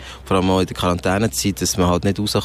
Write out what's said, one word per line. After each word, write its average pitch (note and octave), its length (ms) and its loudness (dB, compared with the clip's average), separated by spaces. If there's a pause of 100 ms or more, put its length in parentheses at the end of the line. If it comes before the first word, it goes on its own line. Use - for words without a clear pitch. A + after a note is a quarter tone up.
(240)
vor F#2+ 140 0
allem F#2 120 2
auch F#2 100 4
in F2+ 60 2
der - 100 -8
Quarantänezeit, F#2+ 840 0
dass - 160 -2
man F2+ 120 2
halt F2 160 2
nicht G2 140 0
raus G#2 260 0